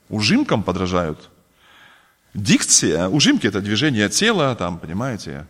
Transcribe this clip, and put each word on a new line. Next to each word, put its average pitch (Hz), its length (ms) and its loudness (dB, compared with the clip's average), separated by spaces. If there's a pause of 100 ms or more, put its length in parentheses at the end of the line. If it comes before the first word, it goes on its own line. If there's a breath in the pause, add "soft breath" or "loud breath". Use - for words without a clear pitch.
ужимкам 127 540 0
подражают. 90 680 -2 (1000 soft breath)
Дикция, 95 760 2
ужимки — 147 400 2
это 101 120 0
движение 107 480 0
тела, 165 460 0
там, 87 240 -4
понимаете, 87 720 -8